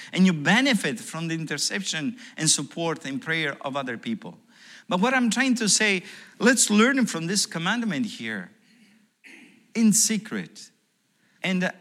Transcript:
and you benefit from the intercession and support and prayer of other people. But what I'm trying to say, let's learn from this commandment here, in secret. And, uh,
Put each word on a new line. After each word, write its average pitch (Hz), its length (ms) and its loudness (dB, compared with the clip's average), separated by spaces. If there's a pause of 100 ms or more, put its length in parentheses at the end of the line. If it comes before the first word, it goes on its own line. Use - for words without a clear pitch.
(140)
and 180 120 6
you 185 80 6
benefit 175 680 2
from 165 280 -8
the 160 60 -4
intercession 160 840 -4 (200)
and 156 120 0
support 160 560 -2
and 135 160 -8
prayer 156 400 -4
of 139 140 -8
other 127 220 -6
people. 95 400 -8 (500)
But 180 120 -2
what 247 140 2
I'm 247 160 2
trying 254 260 2
to 220 140 0
say, 196 340 2 (340)
let's - 320 4
learn 233 360 4
from 165 200 -2
this 196 200 0
commandment 175 600 -2
here, 107 460 -8 (1200)
in 220 200 6
secret. - 760 -2 (720)
And, 180 220 0
uh, - 180 0